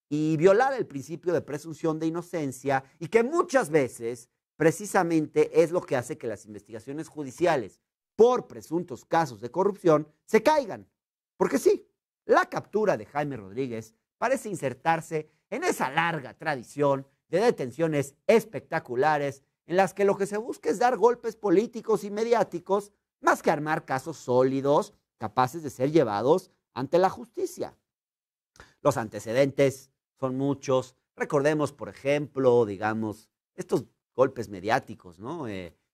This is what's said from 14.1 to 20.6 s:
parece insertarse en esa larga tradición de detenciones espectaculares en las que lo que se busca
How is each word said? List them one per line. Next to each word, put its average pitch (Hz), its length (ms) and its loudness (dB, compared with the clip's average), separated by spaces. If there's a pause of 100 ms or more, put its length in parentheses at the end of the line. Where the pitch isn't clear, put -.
parece 240 320 -2
insertarse 160 800 -4 (180)
en 294 160 -8
esa 302 240 -2
larga 156 460 -4
tradición 139 720 -2 (220)
de 170 120 0
detenciones 156 760 0 (100)
espectaculares 147 1160 0 (220)
en 165 120 -6
las 190 180 2
que 202 100 0
lo 196 140 2
que 190 80 -2
se 202 100 -8
busca - 320 -8